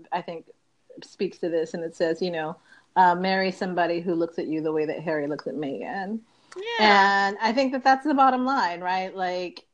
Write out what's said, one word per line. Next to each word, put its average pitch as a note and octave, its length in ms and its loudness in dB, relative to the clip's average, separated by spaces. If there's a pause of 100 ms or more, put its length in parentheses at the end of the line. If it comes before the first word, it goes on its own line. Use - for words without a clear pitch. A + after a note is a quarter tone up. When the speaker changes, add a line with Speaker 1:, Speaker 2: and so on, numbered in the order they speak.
(120)
Speaker 1:
I F3 100 -2
think E3 240 -12 (560)
speaks - 360 -6
to F3+ 100 -2
this, D#3+ 260 -2
and E3+ 80 -6
it E3 140 -8
says, E3 260 0
you F#3 80 0
know, D#3+ 260 -6 (400)
uh, F3+ 180 8
"Marry F#3+ 360 2
somebody F3 500 -2
who F3 140 -2
looks E3 240 -2
at E3+ 80 -4
you D#3 160 -2
the D#3 100 -2
way D#3 140 0
that D3+ 140 -4
Harry D#3 260 -2
looks D3 200 -6
at B2+ 80 -6
Meghan." D3+ 640 -6 (580)
Speaker 2:
Yeah. G3 540 4
Speaker 1:
And G3+ 80 -10
I A3 120 2
think C4 200 0
that C4 120 -4
that's C4+ 220 4
the D4+ 80 2
bottom C4 300 4
line, G3 360 0
right? F#3 360 -2
Like, F3+ 580 -4